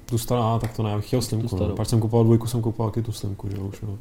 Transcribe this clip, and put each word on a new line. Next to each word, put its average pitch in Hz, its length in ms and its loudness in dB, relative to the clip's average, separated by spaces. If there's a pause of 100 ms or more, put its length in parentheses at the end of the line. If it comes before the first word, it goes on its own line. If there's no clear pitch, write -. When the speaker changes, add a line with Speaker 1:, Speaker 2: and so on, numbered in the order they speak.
Speaker 1:
Tu 117 120 -2
starou, 120 240 0
a, 113 180 2
tak 113 160 -4
to 113 80 -2
ne, 107 60 0
já 104 60 0
bych 104 120 -4
chtěl 127 120 0
Speaker 2:
Tu 110 60 0
Speaker 1:
slimku, 113 260 -2
no. 95 60 -2
Speaker 2:
starou. 90 180 0
Speaker 1:
Pač 107 120 -2
jsem 117 120 4
kupoval 113 240 4
dvojku, 117 240 6
jsem 120 140 -2
kupoval 113 300 -2
taky 117 140 -2
tu 107 60 -4
slimku, 101 380 -8
že 98 80 -6
jo, 98 60 -6
už, 101 180 -10
no. 104 200 -8